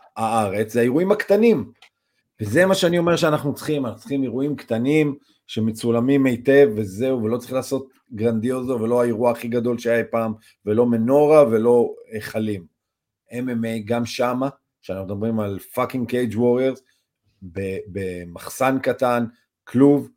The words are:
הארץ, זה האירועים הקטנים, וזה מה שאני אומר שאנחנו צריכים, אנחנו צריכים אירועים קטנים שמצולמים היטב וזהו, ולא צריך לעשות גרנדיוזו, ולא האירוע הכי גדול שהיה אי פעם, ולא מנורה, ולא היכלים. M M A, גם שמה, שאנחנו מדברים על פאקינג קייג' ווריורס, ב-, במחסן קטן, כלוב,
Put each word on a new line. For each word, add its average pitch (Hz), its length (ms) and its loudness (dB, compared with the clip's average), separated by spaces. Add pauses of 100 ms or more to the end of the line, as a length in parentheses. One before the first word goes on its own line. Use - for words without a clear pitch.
(160)
הארץ, 110 560 -2
זה 120 80 0
האירועים 147 320 2
הקטנים, 208 600 2 (680)
וזה 117 260 2
מה 190 80 4
שאני 175 240 2
אומר 170 180 2
שאנחנו 151 380 0
צריכים, 143 320 -4
אנחנו 107 140 -12
צריכים 139 220 -4
אירועים 131 340 -4
קטנים 139 600 0 (300)
שמצולמים 117 800 0
היטב 135 500 4
וזהו, 110 460 -4
ולא 110 140 -2
צריך 123 160 -10
לעשות 127 360 -6 (260)
גרנדיוזו, 117 640 -2
ולא 120 220 2
האירוע 120 280 0
הכי 120 180 -4
גדול 117 300 -2
שהיה 117 200 0
אי 113 120 0
פעם, 113 240 -2 (320)
ולא 110 200 2
מנורה, 139 600 6
ולא 113 460 2 (180)
היכלים. 107 540 -6 (640)
M 123 160 -8
M 117 180 -4
A, 113 200 -6
גם 120 220 -2
שמה, 127 420 -2 (320)
שאנחנו 95 260 -10
מדברים 107 340 -4
על 101 180 -4
פאקינג 123 500 -6
קייג' 120 300 -2
ווריורס, 123 440 2 (600)
ב-, 95 440 -8
במחסן 92 960 -4
קטן, 123 420 0 (400)
כלוב, 139 520 4